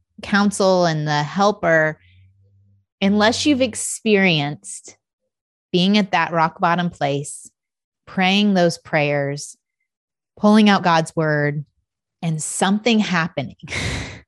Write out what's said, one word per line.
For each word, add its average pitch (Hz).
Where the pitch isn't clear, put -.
counsel 196
and 156
the 147
helper, 165
unless 208
you've 277
experienced 190
being 190
at 202
that 165
rock 165
bottom 175
place, 143
praying 196
those 175
prayers, 143
pulling 208
out 185
God's 165
word, 151
and 160
something 208
happening, 170
<laughs> 156